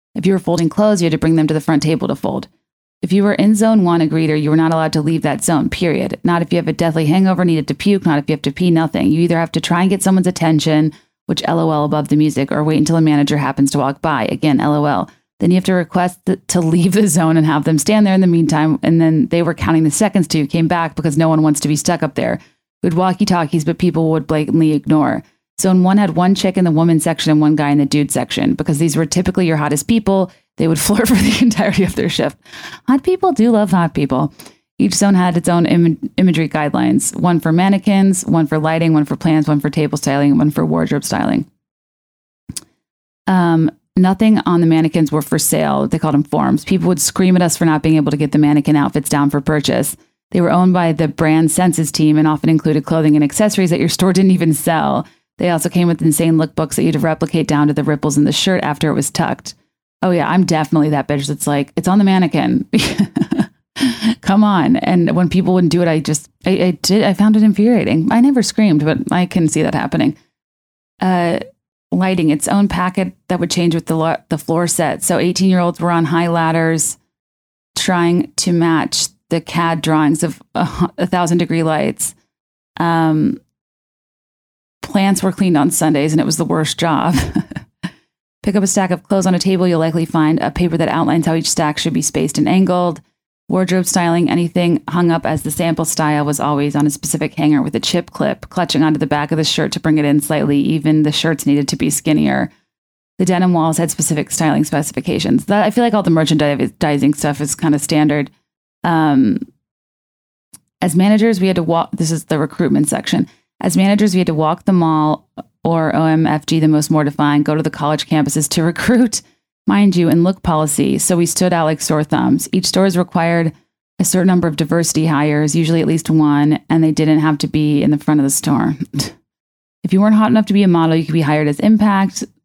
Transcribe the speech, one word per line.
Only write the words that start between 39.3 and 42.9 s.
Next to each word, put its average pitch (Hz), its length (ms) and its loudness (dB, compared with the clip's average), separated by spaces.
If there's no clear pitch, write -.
one 147 120 2
for 143 120 -4
table 151 260 -2
styling, 143 400 0
one 151 140 2
for 160 120 -2
wardrobe 151 400 -2
styling. - 460 -4